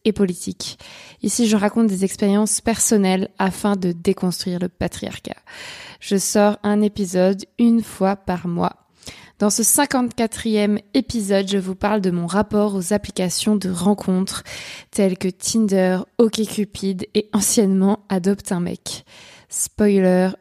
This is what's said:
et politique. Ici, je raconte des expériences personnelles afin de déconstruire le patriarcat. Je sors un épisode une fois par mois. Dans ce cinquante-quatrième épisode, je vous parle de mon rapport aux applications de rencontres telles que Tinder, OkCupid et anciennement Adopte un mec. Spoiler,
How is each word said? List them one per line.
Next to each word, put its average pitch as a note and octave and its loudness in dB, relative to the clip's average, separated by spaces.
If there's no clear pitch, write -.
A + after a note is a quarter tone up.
et G#3+ 2
politique. - -4
Ici, A3+ 0
je G#3+ 4
raconte G#3 2
des F#3+ 0
expériences G#3 0
personnelles G3 2
afin G3 0
de F3+ -2
déconstruire F3+ -2
le F3+ -4
patriarcat. - -8
Je - -2
sors G#3 2
un G#3 2
épisode F#3+ 0
une A#3 4
fois F#3+ -2
par F3+ -6
mois. F3 -4
Dans G#3 2
ce G#3+ 0
cinquante-quatrième A3+ 0
épisode, G3 0
je G3 0
vous F#3 -4
parle G#3 0
de F#3 0
mon F3 -2
rapport G#3 0
aux F#3 -4
applications G3+ 0
de F#3+ -4
rencontres F#3 0
telles F#3+ 2
que F#3 -4
Tinder, F#3 0
OkCupid G3+ -2
et G#3 0
anciennement G3 2
Adopte G3 -2
un F3 -2
mec. - -8
Spoiler, F#3 2